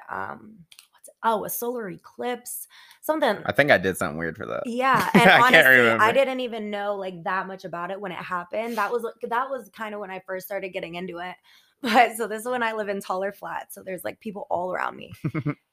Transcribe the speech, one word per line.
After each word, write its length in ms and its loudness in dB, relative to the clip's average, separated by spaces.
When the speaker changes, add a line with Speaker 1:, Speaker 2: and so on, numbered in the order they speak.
Speaker 1:
um, 560 -10
what's, 160 -20
oh, 200 0
a 60 -8
solar 400 -6
eclipse, 760 -10
something. 420 0
Speaker 2:
I 80 0
think 180 4
I 80 8
did 180 0
something 220 -4
weird 180 -4
for 100 -10
that. 180 -6
Speaker 1:
Yeah, 460 0
Speaker 2:
<laughs> 40 4
Speaker 1:
and 160 8
Speaker 2:
I 140 8
can't 220 8
Speaker 1:
honestly, 320 8
I 120 6
Speaker 2:
remember. 20 4
Speaker 1:
didn't 280 2
even 300 -6
know, 260 -4
like, 280 -8
that 220 -2
much 180 -12
about 280 -8
it 80 -10
when 120 -8
it 40 -12
happened. 640 -6
That 140 0
was, 120 -2
like, 100 -10
that 200 -2
was 200 -8
kinda 280 -10
when 120 -10
I 160 -12
first 200 -8
started 240 -8
getting 260 -10
into 220 -8
it. 220 -12
<laughs> 60 -20
But, 340 4
so 100 -4
this 140 -6
is 80 -10
when 140 -2
I 100 -2
live 160 -6
in 120 -4
taller 320 -4
flats, 420 -12
so 100 -18
there's, 200 -10
like, 160 -10
people 300 -12
all 220 -2
around 240 -4
me. 160 -18
Speaker 2:
<laughs> 320 -4